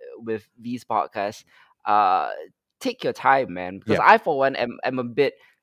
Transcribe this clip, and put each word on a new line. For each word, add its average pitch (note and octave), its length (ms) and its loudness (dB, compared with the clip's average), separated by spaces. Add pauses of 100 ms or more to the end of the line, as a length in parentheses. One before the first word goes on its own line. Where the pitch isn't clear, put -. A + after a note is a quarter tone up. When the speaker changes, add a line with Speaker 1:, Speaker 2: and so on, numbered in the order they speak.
(160)
Speaker 1:
with A2 320 -8 (100)
these A#2+ 280 -10
podcasts, G#2 580 -4 (400)
uh, F#2+ 460 2 (500)
take - 240 -6
your B2 100 -2
time, C3 400 2
man. F2+ 240 -8
Because G2+ 220 0
Speaker 2:
Yeah. - 80 2
Speaker 1:
I, A3 100 8
for D#3+ 220 -2
one, C3+ 160 2
am, A#2 280 -4
am C3 140 -2
a B2+ 60 -2
bit A#2+ 320 0 (280)